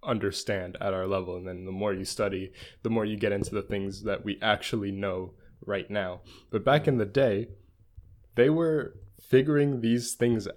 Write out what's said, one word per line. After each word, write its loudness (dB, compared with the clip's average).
understand -2
at 0
our -2
level. -2
And -8
then -10
the -8
more -2
you -4
study, -2
the -2
more 2
you -2
get 0
into -2
the 0
things -6
that -4
we -4
actually 0
know -4
right -4
now. -4
But -2
back 4
in 4
the 2
day, 2
they 6
were 0
figuring 4
these 0
things 2